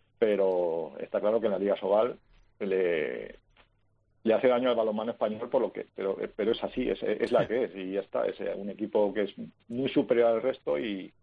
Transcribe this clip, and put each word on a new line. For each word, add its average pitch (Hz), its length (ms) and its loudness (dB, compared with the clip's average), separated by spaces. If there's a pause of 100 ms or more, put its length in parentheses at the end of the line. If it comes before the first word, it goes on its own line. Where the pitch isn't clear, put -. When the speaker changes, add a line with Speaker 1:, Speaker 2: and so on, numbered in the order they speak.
(180)
Speaker 1:
Pero 90 800 2
está 85 220 -4
claro 107 200 2
que 110 60 -2
en 107 60 2
la 95 80 -2
Liga 98 180 2
Sobal 104 400 2 (400)
le, 85 800 -2 (880)
le 110 100 4
hace 123 140 4
daño 127 220 4
al 117 60 2
balonmano 110 360 0
español, 110 360 -4
por 127 140 2
lo 98 100 -2
que, 101 220 -8
pero, 95 220 -2 (180)
pero 107 160 0
es 117 140 -2
así, 120 260 -4
es, 95 120 -2
es 107 280 -2
la 117 120 4
Speaker 2:
Sí. 90 40 0
Speaker 1:
que 117 180 0
es, 95 120 -8
y 95 160 -8
ya 98 80 0
está. 117 260 -4
Es, 98 140 -4
eh, 95 160 -4
un 101 120 -8
equipo 104 460 0
que 104 80 0
es 98 120 -4 (340)
muy 127 200 -2
superior 117 440 4
al 113 100 0
resto 143 380 -2
y, 98 320 -6 (100)